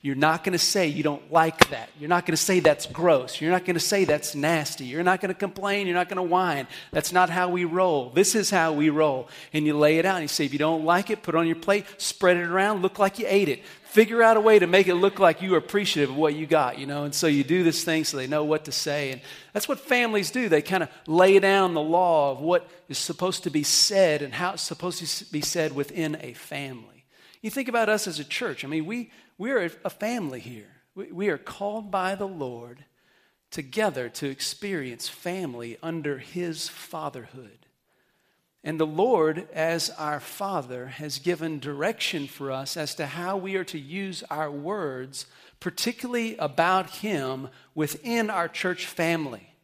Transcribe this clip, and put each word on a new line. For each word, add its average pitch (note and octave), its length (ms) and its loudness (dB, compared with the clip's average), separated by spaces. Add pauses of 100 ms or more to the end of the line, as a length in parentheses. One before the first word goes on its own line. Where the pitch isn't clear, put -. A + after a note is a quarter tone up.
You're C3+ 140 -4
not D#3 280 2
gonna F3+ 160 0
say F3+ 280 2
you D3 160 -2
don't D3 280 -2
like D#3+ 400 4
that. A#2 180 -10 (100)
You're D3 100 -10
not F3 160 4
gonna D#3+ 120 0
say F#3 220 2
that's D3 260 4
gross. C#3 560 2
You're D#3+ 100 0
not F3+ 140 2
gonna F3 140 0
say G3 260 2
that's D3 300 -2
nasty. D3 500 -2
You're C#3+ 180 -6
not F#3 160 2
gonna F#3 140 -4
complain. G3 540 -4
You're F3 80 -2
not F3+ 140 0
gonna F#3 140 -4
whine. F3 440 0 (240)
That's D3+ 200 -2
not F3+ 180 4
how F3+ 200 0
we F3 160 0
roll. D#3+ 460 0
This F#3+ 240 4
is G#3 140 0
how E3 220 4
we D3+ 180 4
roll." C#3+ 400 2 (220)
And D3+ 140 0
you D3 120 2
lay D3+ 200 6
it E3 80 2
out F#3+ 120 2
and D#3+ 60 -6
you C#3+ 60 -6
say, D#3 160 -2
"If C3+ 80 -6
you C#3+ 60 -4
don't D#3 260 0
like F3+ 240 2
it, G#3+ 140 -4
put E3 120 -4
it - 20 6
on E3 100 4
your D#3+ 80 0
plate, G3+ 300 0 (120)
spread - 400 4
it F3 60 -2
around, F#3+ 380 2
look F#3+ 180 -2
like G3 200 2
you - 80 -4
ate G3 220 4
it. - 140 -4 (220)
Figure A3+ 360 6
out A3+ 140 10
a G#3+ 60 6
way G#3+ 180 10
to F3 80 4
make F#3 200 6
it F3+ 80 4
look F#3+ 240 2
like F3 220 6
you F#3 140 2
are - 20 6
appreciative D#3 520 0
of C3+ 80 -6
what D3+ 180 2
you D#3 100 -6
got," D3 320 2
you C3+ 80 -10
know? D3 200 -4
And D3 100 -6
so E3+ 120 0
you C#3+ 180 4
do F3 180 2
this E3 220 2
thing D#3+ 180 0
so C#3+ 140 -4
they B2+ 100 -6
know D3+ 160 0
what D3+ 220 0
to C#3+ 80 -10
say. C#3+ 380 -4
And B2 100 -10 (320)
that's G#3+ 160 -4
what C#4 100 -2
families A3 500 0
do. A#3+ 200 -2
They D3+ 120 6
kinda F3+ 280 -2 (180)
lay F#3 320 8
down F#3+ 340 4
the D3+ 80 0
law D#3+ 500 4
of C3 100 -8
what E3+ 280 0 (200)
is C#3+ 100 -6
supposed F3+ 440 -4
to E3+ 60 -4
be D3 140 0
said E3 580 4
and C3 140 -8
how F3+ 160 -2
it's - 100 -10
supposed F3 380 -6
to - 320 -8
be D3+ 100 -2
said D#3 320 -2
within D3+ 480 -4
a B2 120 -14
family. C3 720 -14 (360)
You A3 80 -8
think B3+ 200 -6
about A3+ 200 2
us G#3+ 160 0
as D#3 140 -8
a D3 40 -8
church. D#3+ 400 -8
I C3+ 40 -10
mean, D#3 180 -4
we, A3+ 260 -8 (260)
we A3 140 -6
are F#3 200 -2 (120)
a F#3 60 -6
family G3+ 520 -6
here. A2 400 -20 (120)
We, G3 180 -14
we F#3+ 180 -2
are D3 80 0
called G#3 520 -8
by F#3+ 260 -2
the G3 120 -6
Lord B2+ 580 -10 (640)
together C3+ 600 -4
to - 180 -8
experience C3+ 800 -8
family B2+ 720 -8
under D#3 360 -6
His E3 500 -8
fatherhood. C3 920 -14 (1040)
And D#3 160 -6
the D#3+ 80 2
Lord, D#3+ 640 2
as D#3+ 380 -2
our D3+ 280 -6
Father, B2+ 680 -8
has C3+ 320 -10
given D#3+ 400 -4
direction D3 680 -6
for C3+ 240 -10
us C3+ 240 -8
as D3+ 200 -6
to D#3 100 -6
how F3 320 -6
we F#3+ 200 -6
are F3+ 80 -4
to D#3+ 140 -12
use F3 520 -10
our D3+ 180 -4
words, C#3+ 800 -8 (320)
particularly A#3 800 -4
about E3+ 520 0
Him C3+ 600 -6 (260)
within A3 560 -2
our E3+ 160 -2
church - 400 -6
family. D#3+ 640 -4 (120)